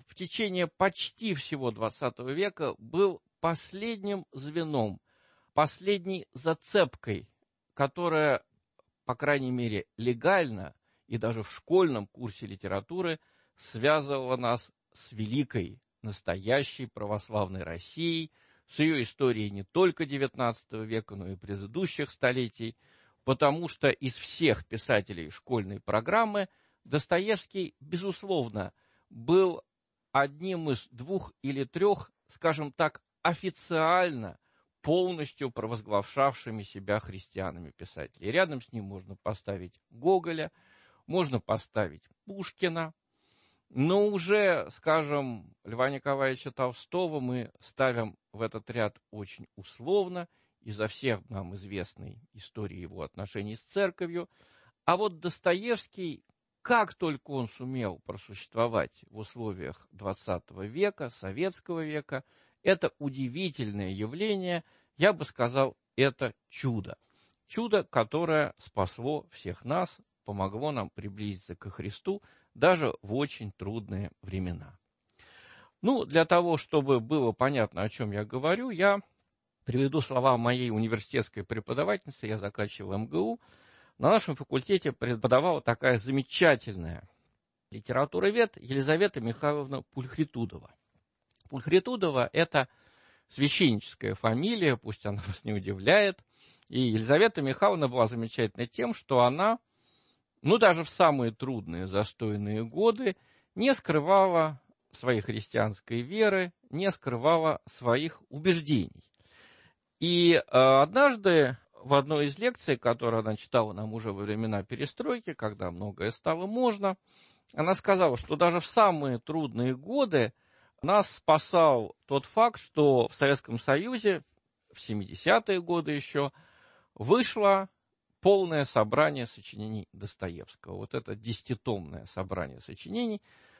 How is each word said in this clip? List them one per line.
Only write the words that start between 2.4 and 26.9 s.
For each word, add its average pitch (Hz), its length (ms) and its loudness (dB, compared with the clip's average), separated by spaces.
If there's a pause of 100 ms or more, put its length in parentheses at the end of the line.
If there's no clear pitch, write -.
был 165 440 0 (200)
последним 196 920 -4
звеном, 143 680 -2 (520)
последней 185 800 0
зацепкой, - 960 0 (460)
которая, 151 720 0 (580)
по 127 100 -4
крайней 139 380 0
мере, 117 360 -4 (100)
легально 120 760 0 (320)
и 117 120 -6
даже 110 260 -2
в - 80 -14
школьном 156 560 2
курсе 113 400 -12
литературы 104 720 -6 (380)
связывала 135 800 0
нас 120 340 -2 (220)
с - 180 -20
великой, 110 720 -4 (200)
настоящей 113 840 -4
православной 104 800 -4
Россией, 160 680 -6 (380)
с - 100 -10
её 151 220 2
историей 110 500 0
не 98 120 -10
только 170 420 2
девятнадцатого 127 800 -4
века, 110 340 -6
но 95 100 -10
и 98 80 -8
предыдущих 104 720 -6
столетий, 123 680 -2 (460)
потому 147 440 4
что - 220 0
из 131 280 -2
всех - 480 0
писателей 98 640 -2
школьной 101 500 -6
программы 190 720 0 (360)
Достоевский, 180 920 -2